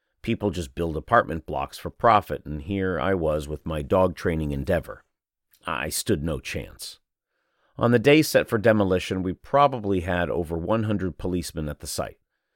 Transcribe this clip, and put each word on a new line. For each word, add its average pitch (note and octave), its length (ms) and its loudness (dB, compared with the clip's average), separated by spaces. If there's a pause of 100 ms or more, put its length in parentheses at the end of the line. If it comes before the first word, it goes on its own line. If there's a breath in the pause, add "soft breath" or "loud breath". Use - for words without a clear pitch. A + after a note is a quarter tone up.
(220)
People G#2 280 -2
just E2 240 -6
build E2 220 -4
apartment E2 480 0
blocks C#2+ 320 -6
for - 140 -10
profit, - 560 2
and D2 160 -8
here F#2 360 -2
I E2+ 140 0
was D#2 340 0
with D2+ 200 -10
my D#2 160 -4
dog F#2 340 2
training D#2 360 -2
endeavor. C#2+ 520 -4 (640)
I D2 240 -6
stood E2 320 -2
no D2 180 -4
chance. - 580 -12 (800)
On A#2 140 2
the A#2+ 80 6
day C#3+ 240 6
set - 260 2
for - 80 0
demolition, G2 640 2
we F2+ 120 -4
probably B2 680 0
had F2 300 -2
over E2 260 -2
one G#2 280 -2
hundred F#2+ 340 -4
policemen E2+ 500 -4
at D2 120 -10
the D#2 60 -16
site. - 300 -8 (400)